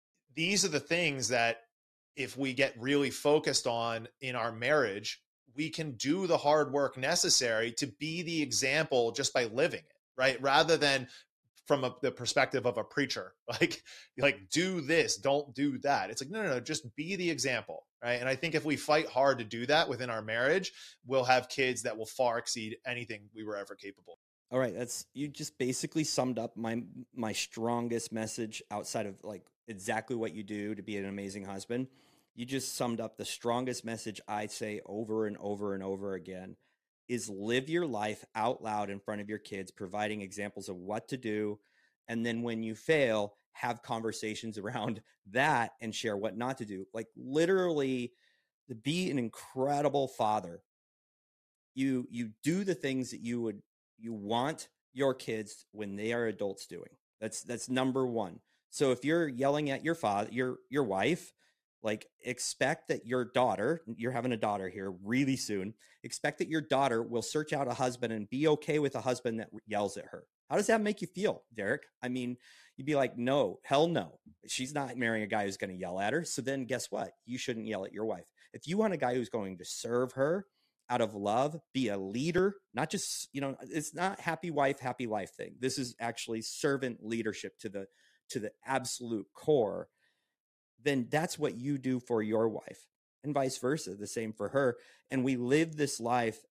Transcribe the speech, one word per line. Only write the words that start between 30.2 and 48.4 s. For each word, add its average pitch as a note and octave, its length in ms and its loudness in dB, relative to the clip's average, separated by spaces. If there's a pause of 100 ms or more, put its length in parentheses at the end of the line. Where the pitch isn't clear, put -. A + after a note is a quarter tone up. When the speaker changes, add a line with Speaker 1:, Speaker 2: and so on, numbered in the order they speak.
Speaker 2:
you G#2+ 100 -8
do G#2 320 -4
to G2+ 80 -8
be G#2 140 -4
an G2 80 -2
amazing G2 400 -6
husband. G#2+ 420 -4 (480)
You A#2+ 100 -8
just C3 300 -4
summed A#2 240 -2
up A2+ 180 -6
the G#2 80 -8
strongest A#2+ 600 -2
message A2 420 -6
I G#2+ 200 -4
say G#2 380 -6
over A2 400 -2
and G2+ 140 -4
over G2+ 340 -2
and F#2+ 80 -4
over G2 320 -4
again F#2 440 -10 (500)
is A#2 220 -4
live A#2 400 0
your F3 160 0
life G#2+ 400 -2 (100)
out A2+ 280 0
loud G#2+ 260 -2
in G2 100 -6
front G#2 220 -6
of G2+ 80 -10
your G#2+ 80 -4
kids, G2 340 -10
providing G#2 500 -4
examples G2+ 480 -8
of F#2+ 60 -6
what G2 340 -6
to C3+ 80 -4
do. G#2+ 420 -2 (480)
And A#2 180 -2
then A#2 160 0
when A2+ 220 -2
you A2 120 -4
fail, A2 600 2 (180)
have A#2+ 300 -4
conversations A2 720 -4
<laughs> - 20 -6
around A2 420 -4 (300)
that B2+ 400 2 (100)
and A2 120 -4
share G#2 240 -2
what G2+ 200 -2
not B2+ 200 -2
to A#2+ 80 -8
do. F#2+ 280 -8
Like, A2+ 220 -6
literally, C#3+ 1000 2 (540)